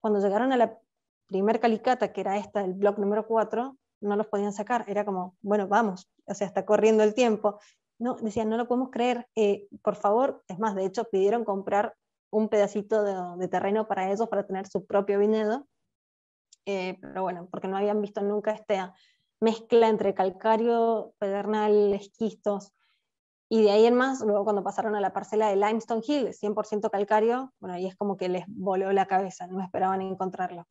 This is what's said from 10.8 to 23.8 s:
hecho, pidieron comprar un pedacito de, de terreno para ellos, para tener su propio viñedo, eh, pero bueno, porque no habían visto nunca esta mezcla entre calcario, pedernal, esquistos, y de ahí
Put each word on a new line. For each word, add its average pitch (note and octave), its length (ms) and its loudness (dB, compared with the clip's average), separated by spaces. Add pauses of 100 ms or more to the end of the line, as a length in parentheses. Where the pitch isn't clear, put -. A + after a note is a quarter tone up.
hecho, A3 200 -4
pidieron G#3 400 0
comprar G3+ 500 -2 (340)
un G#3+ 200 0
pedacito G#3 540 2
de, F3+ 340 -4
de F3+ 100 -4
terreno G3+ 400 0
para F#3+ 240 -2
ellos, A3 160 -2
para G3+ 180 -2
tener F#3+ 220 -8
su F#3 180 -8
propio G3+ 340 0
viñedo, A3 460 0 (1000)
eh, F#3 360 -4
pero F#3 200 -10
bueno, F3+ 280 -6
porque - 200 -8
no F#3+ 80 -4
habían G#3 240 0
visto G3+ 200 -6
nunca G#3 300 -2
esta F#3+ 420 -4 (460)
mezcla A3+ 480 4
entre G3+ 260 2
calcario, A3 1040 0
pedernal, G#3 760 2
esquistos, G3+ 800 -6 (760)
y A3 140 4
de G3+ 80 8
ahí G#3+ 140 8